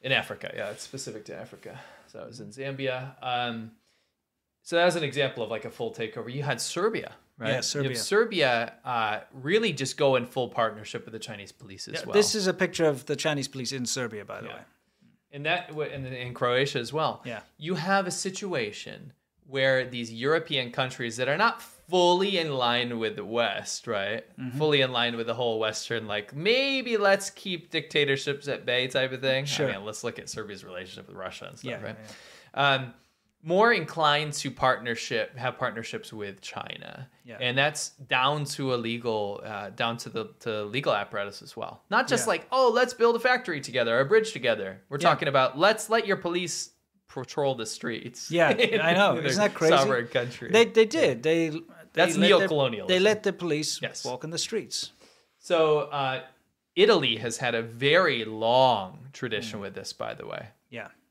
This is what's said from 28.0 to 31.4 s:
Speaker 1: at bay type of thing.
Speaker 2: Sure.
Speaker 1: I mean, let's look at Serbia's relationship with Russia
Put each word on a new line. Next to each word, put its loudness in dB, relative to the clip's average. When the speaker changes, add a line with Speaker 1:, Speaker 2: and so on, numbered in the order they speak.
Speaker 1:
at -6
bay 2
type 0
of -8
thing. 0
Speaker 2:
Sure. 0
Speaker 1:
I -4
mean, -10
let's -10
look -6
at -14
Serbia's -10
relationship -14
with -18
Russia -12